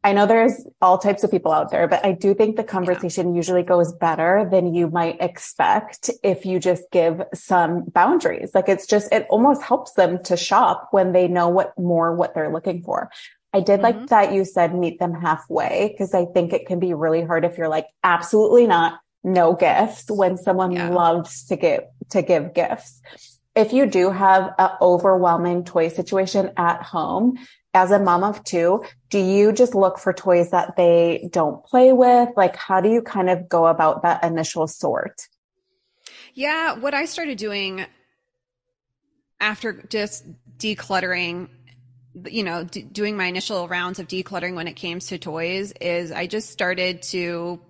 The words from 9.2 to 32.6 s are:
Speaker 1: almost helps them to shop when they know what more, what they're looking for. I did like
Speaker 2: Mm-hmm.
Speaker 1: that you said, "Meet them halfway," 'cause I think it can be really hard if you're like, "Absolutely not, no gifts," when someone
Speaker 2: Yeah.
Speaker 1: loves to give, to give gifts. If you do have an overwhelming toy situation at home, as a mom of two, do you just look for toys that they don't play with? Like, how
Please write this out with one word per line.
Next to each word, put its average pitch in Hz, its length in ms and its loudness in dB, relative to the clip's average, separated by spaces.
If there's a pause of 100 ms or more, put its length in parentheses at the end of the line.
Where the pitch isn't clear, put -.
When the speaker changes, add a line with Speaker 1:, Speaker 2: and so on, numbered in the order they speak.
Speaker 1:
almost 262 320 2
helps - 300 -2
them 180 320 2
to 180 120 -2
shop - 540 0
when 185 220 2
they 180 160 4
know 175 200 2
what 180 300 0
more, 170 380 0
what - 180 -2
they're 156 180 -4
looking 175 300 -6
for. - 280 -6 (440)
I 196 60 4
did 202 220 4
like 233 140 2
Speaker 2:
Mm-hmm. 240 100 -14
Speaker 1:
that 202 260 4
you 190 120 0
said, 175 300 0
"Meet 170 240 -4
them 175 160 -2
halfway," 165 840 -2
'cause 196 180 -4
I 175 100 2
think 175 280 -2
it 170 140 -4
can 175 140 -4
be 175 140 -2
really 160 280 0
hard 165 220 -2
if 170 140 -4
you're 160 100 -4
like, 156 180 -4 (160)
"Absolutely 214 640 4
not, 170 320 2 (240)
no 180 300 4
gifts," 175 580 0
when 190 260 0
someone 185 360 -2
Speaker 2:
Yeah. 175 160 -4
Speaker 1:
loves 170 580 0
to 190 100 -4
give, 156 260 0 (280)
to 190 120 0
give 180 320 0
gifts. - 460 -4 (540)
If 214 200 2
you 269 120 4
do 185 240 2
have 190 480 2
an 190 120 2 (100)
overwhelming 175 840 2
toy 165 240 0
situation 190 680 -2
at 170 260 -2
home, 185 540 -2 (380)
as 185 160 4
a 202 80 6
mom 180 260 2
of 208 200 -4
two, 180 400 0 (260)
do 202 80 0
you 202 340 4
just 240 220 2
look 185 240 2
for 190 160 -2
toys 175 360 2
that - 260 -2
they 170 540 2
don't 151 340 -2
play 254 280 6
with? 247 440 6
Like, 190 200 2
how 190 240 0